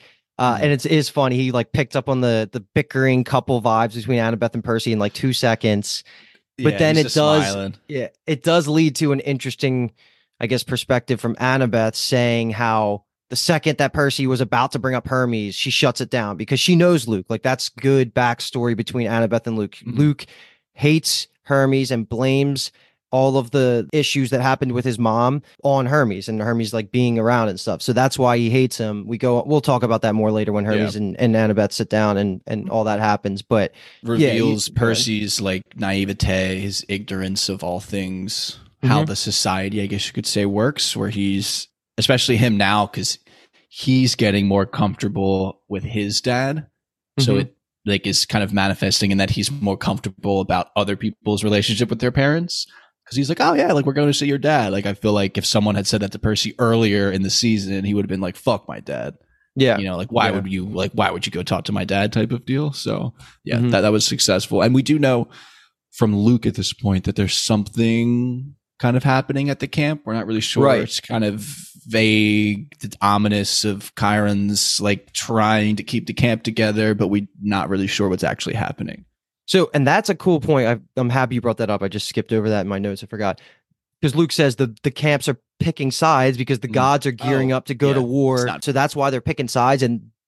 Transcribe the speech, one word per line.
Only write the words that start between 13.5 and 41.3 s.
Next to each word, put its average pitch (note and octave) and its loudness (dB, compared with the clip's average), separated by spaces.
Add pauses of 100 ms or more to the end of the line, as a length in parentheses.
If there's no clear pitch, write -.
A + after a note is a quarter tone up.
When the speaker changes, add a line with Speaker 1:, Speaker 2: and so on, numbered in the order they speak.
Speaker 1:
that C#3 0
Percy C#3 0
was B2+ 0
about B2+ 0
to C3+ -4
bring B2+ -2
up A#2+ -4
Hermes, A#2 -2
she - -4
shuts B2+ 0
it A#2+ -6
down G#2 -2
because A2 -2
she F3+ 4
knows E3+ 4
Luke. G2+ -2
Like, A2+ -6
that's C3 -2
good C3+ 0
backstory A#2+ -2
between A#2 -4
Annabeth A2+ 0
and A2+ -4
Luke. G#2 -4
Speaker 2:
Mm-hmm. A#2 -10
Speaker 1:
Luke D3 2 (480)
hates - 0 (160)
Hermes C3+ 2
and A2+ -4
blames C3+ 0 (400)
all C3 4
of A#2+ -2
the B2 2
issues C3+ 0
that C3 0
happened C3 0
with A#2+ -4
his A#2+ -2
mom A#2+ 2 (220)
on C#3 2
Hermes B2 0
and A2 -4
Hermes, A2+ -2
like, G#2+ -4
being B2 2
around A2+ 2
and F#2+ -6
stuff. F2+ -6
So B2+ 0
that's B2+ 2
why B2 4
he A#2 2
hates B2+ 2
him. G#2 -4
We A2+ -6
go, B2 2
we'll D3 2
talk B2+ 2
about A2+ 0
that G#2+ 0
more G#2+ 2
later G#2+ -2
when G#2 -2
Hermes G#2+ 0
Speaker 2:
Yeah. G#2+ -4
Speaker 1:
and, G2 -6
and A#2 4
Annabeth G#2+ 2
sit - -6
down G#2+ 2
and, G2 -2
and G#2 -6
all A2+ 0
that G#2 -2
happens. G#2 -2
But G#2 0 (280)
yeah, A#2 -8
you - 0
Speaker 2:
Reveals A2+ 2
Speaker 1:
go - -16
ahead. A#2+ 0
Speaker 2:
Percy's, A2 0
like, F#2 -2 (140)
naivete, G2 0
his G2 -6
ignorance G2 -4
of G2 -6
all F2 -4
things, F#2 -8 (240)
how A2 4
Speaker 1:
Mm-hmm. - 0
Speaker 2:
the G2 -4
society, G2+ -2
I G2 -2
guess G2+ -4
you - -12
could G#2 -6
say, G#2 0
works, A2 0
where G#2 -2
he's, G2 -4 (320)